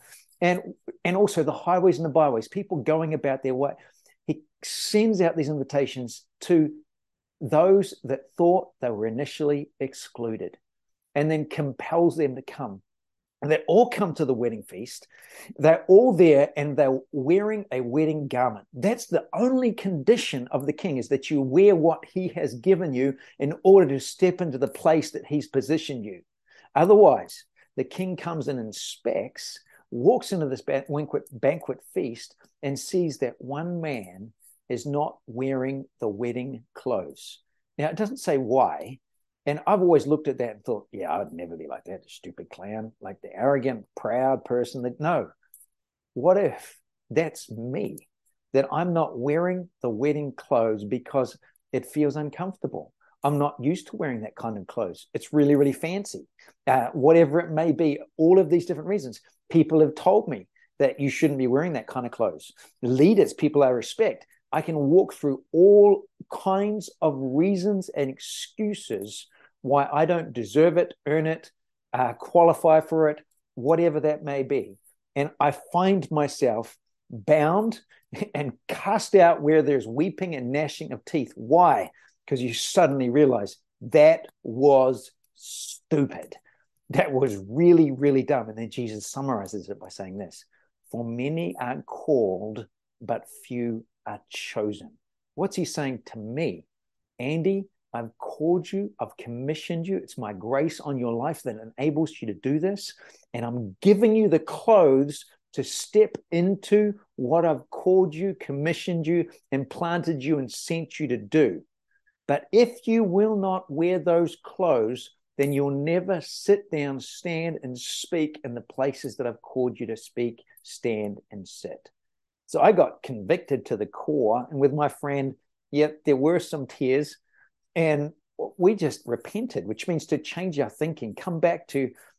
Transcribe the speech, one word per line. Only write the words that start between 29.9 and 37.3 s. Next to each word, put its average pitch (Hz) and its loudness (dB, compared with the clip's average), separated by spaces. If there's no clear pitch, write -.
into 156 -2
this 127 -6
ba-, 139 -4
banquet, 151 -6
banquet 135 -4
feast, 127 -8
and 139 -6
sees 170 -4
that 123 -4
one 165 -8
man 110 -10
is 120 -8
not 147 -4
wearing 135 -6
the 113 -4
wedding 120 -8
clothes. 92 -8